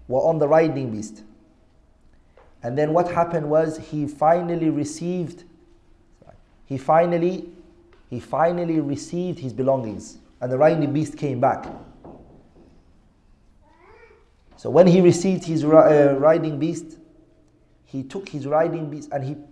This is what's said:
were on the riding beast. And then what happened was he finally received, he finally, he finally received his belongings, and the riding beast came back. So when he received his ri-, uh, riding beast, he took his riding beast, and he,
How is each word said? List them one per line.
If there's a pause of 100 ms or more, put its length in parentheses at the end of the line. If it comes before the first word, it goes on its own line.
were
on
the
riding
beast. (1400)
And
then
what
happened
was
he
finally
received, (1200)
he
finally, (600)
he
finally
received
his
belongings, (220)
and
the
riding
beast
came
back. (3000)
So
when
he
received
his
ri-,
uh,
riding
beast, (840)
he
took
his
riding
beast,
and
he, (160)